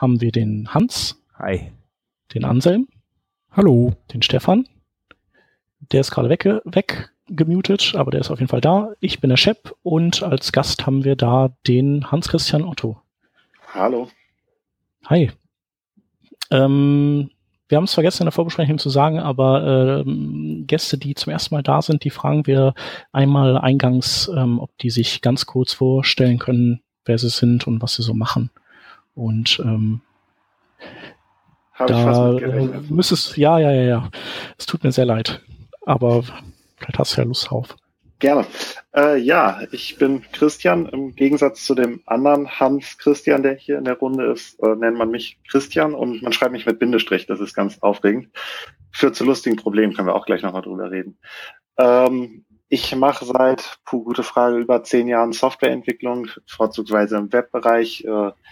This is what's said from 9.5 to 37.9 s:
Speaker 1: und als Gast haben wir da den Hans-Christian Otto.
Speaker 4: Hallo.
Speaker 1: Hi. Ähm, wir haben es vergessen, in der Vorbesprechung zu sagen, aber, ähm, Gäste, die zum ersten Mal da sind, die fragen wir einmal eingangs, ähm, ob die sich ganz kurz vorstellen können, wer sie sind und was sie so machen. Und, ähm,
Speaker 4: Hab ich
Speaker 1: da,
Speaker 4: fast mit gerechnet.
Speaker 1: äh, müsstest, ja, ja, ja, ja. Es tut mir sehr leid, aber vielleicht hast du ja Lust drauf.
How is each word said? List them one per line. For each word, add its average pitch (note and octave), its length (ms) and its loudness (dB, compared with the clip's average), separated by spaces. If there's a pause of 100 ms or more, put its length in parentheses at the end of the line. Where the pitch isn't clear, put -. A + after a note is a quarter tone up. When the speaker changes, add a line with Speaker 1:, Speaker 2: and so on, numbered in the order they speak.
Speaker 1:
und E3+ 400 0
als E3 300 -4
Gast - 340 -2
haben C3+ 180 0
wir C#3 100 2
da B2+ 400 2 (120)
den C#3 440 2
Hans-Christian E3 540 -2
Otto. C3 380 -8 (720)
Speaker 4:
Hallo. A#2+ 340 -2 (960)
Speaker 1:
Hi. D3+ 260 2 (1200)
Ähm, C#3+ 800 2 (400)
wir D3 80 4
haben E3+ 80 2
es - 100 -4
vergessen, F3 280 0
in E3+ 40 0
der D#3 60 -2
Vorbesprechung D#3+ 460 -2
zu C#3+ 120 -4
sagen, D#3 300 2
aber, C3+ 840 2
ähm, D3+ 640 -6
Gäste, D3+ 320 -2
die C#3+ 160 -6
zum - 180 -6
ersten D#3+ 220 -6
Mal D3 80 -2
da C#3+ 200 2
sind, D#3 200 -2
die C#3 80 -2
fragen D3 380 -2
wir C3+ 260 4 (380)
einmal C#3 440 4
eingangs, C3 800 2
ähm, A#2+ 220 2
ob - 200 -8
die A#2+ 120 -2
sich A#2 320 -2
ganz B2 240 0
kurz - 260 -2
vorstellen C3 680 2
können, A#2+ 400 2 (240)
wer A2+ 120 0
sie A#2 120 -2
sind A#2+ 400 2
und A#2 120 -2
was A#2 140 -4
sie A#2 80 -6
so A#2 100 -2
machen. A#2+ 380 -2 (640)
Und, A2+ 500 -2
ähm, A2 360 0 (1700)
Speaker 4:
Hab B2+ 160 -2
ich A#2 60 4
Speaker 1:
da, A#2+ 60 4
Speaker 4:
fast A#2+ 300 4
mit B2+ 80 2
gerechnet. C3 500 -4
Speaker 1:
äh, - 20 -2
müsstest, F3+ 440 0
ja, D#3 240 4
ja, D3 100 4
ja, C3 120 4
ja. B2 280 0 (480)
Es - 80 -12
tut - 160 -6
mir C3+ 80 2
sehr B2+ 160 2
leid, A2+ 340 -2 (420)
aber A#2+ 420 2 (520)
vielleicht - 220 -8
hast - 180 -2
du C3 40 0
ja A#2+ 80 0
Lust - 220 -6
drauf. B2 260 -8 (420)